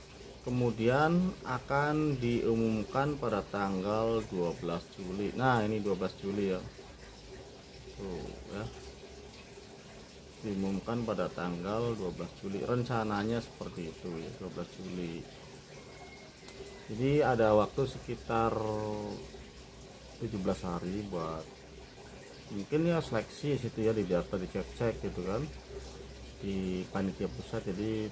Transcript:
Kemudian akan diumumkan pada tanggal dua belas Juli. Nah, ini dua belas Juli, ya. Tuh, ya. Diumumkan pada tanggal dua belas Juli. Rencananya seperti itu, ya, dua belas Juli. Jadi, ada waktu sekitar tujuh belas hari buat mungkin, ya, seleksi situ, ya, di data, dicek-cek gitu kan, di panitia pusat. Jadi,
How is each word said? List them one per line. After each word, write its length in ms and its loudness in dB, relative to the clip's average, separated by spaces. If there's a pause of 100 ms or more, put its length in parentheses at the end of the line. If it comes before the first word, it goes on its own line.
(420)
Kemudian 880 6 (160)
akan 720 2
diumumkan 960 4
pada 320 2
tanggal 800 2
dua 320 2
belas 240 -2 (160)
Juli. 400 -2
Nah, 240 6
ini 160 2
dua 160 2
belas 240 0
Juli, 320 0
ya. 80 2 (1400)
Tuh, 320 -6 (240)
ya. 140 -4 (1800)
Diumumkan 640 0
pada 240 2
tanggal 640 0
dua 160 -2
belas 320 -6
Juli. 240 -2
Rencananya 720 2
seperti 480 -6
itu, 320 -8
ya, 120 -6 (120)
dua 80 -6
belas 240 -6
Juli. 480 -4 (1700)
Jadi, 320 6
ada 320 8
waktu 320 6
sekitar 640 0 (1700)
tujuh 240 -2
belas 240 2
hari 400 -2
buat 560 -4 (880)
mungkin, 320 0
ya, 160 6
seleksi 640 0
situ, 240 2
ya, 80 6
di 80 4
data, 320 2
dicek-cek 720 0
gitu 160 -4
kan, 160 0 (1040)
di 480 0
panitia 400 0
pusat. 320 -4
Jadi, 500 0